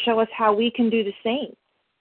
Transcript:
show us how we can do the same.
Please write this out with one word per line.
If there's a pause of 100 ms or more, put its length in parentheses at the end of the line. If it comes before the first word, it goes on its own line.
show
us
how
we
can
do
the (100)
same. (460)